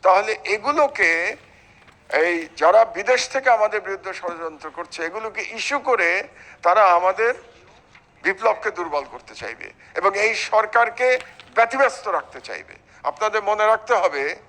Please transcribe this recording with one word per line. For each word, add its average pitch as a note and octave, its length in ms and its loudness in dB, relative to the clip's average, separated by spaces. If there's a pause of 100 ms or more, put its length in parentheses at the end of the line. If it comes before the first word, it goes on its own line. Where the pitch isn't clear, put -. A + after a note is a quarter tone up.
তাহলে G3 280 4 (220)
এগুলোকে, A#3 580 0 (1120)
এই F3 120 0 (260)
যারা F#3 200 6 (160)
বিদেশ B3 240 0 (120)
থেকে C4 240 0
আমাদের G#3+ 300 0
বিরুদ্ধে F#3+ 240 -10 (100)
ষড়যন্ত্র E3 460 -10 (100)
করছে, F3 220 -14 (100)
এগুলোকে G#3+ 320 -10 (160)
ইস্যু C4+ 200 -4 (120)
করে F#3+ 200 2 (560)
তারা F#3+ 180 6 (140)
আমাদের F#3+ 360 0 (880)
বিপ্লবকে G#3+ 540 0
দুর্বল D3+ 260 -4 (100)
করতে A#2+ 280 -20
চাইবে A#2 260 -14 (320)
এবং G3 120 2 (140)
এই A3+ 60 2 (180)
সরকারকে A3+ 580 2 (480)
ব্যতিব্যস্ত A#3 500 2 (120)
রাখতে C#3 300 -10
চাইবে। - 280 -14 (340)
আপনাদের G#3+ 400 -2
মনে G#3+ 220 0
রাখতে A3+ 300 0
হবে D3 220 0 (260)